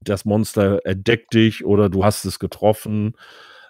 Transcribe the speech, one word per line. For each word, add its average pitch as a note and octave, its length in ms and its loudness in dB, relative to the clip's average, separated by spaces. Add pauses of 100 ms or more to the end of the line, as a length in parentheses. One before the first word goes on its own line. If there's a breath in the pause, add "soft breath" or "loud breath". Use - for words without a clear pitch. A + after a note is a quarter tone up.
das G2+ 240 -6
Monster G2+ 600 0
entdeckt G2 500 -2
dich A2+ 300 2
oder G2+ 240 4
du F#2+ 160 0
hast G#2 200 0
es F#2+ 160 -6
getroffen, G#2+ 720 -2 (560 loud breath)